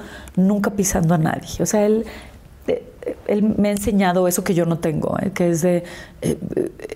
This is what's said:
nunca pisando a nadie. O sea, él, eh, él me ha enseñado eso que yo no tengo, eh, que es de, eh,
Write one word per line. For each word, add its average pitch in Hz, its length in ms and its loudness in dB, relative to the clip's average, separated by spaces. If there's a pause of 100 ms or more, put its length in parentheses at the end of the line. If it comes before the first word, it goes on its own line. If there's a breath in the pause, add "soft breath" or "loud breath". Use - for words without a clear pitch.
(360 loud breath)
nunca 202 360 2
pisando 180 420 2
a 175 40 4
nadie. - 440 -2
O 175 40 0
sea, 208 200 2
él, 220 200 2 (600 loud breath)
eh, - 160 0 (440)
él 208 300 2
me 202 120 4
ha - 20 2
enseñado 196 560 2
eso 180 160 0
que 196 100 0
yo 170 120 2
no 165 120 0
tengo, 156 440 -2
eh, 190 120 -2
que 175 160 2
es 165 140 0
de, 175 200 2 (380 loud breath)
eh, - 500 -2 (240)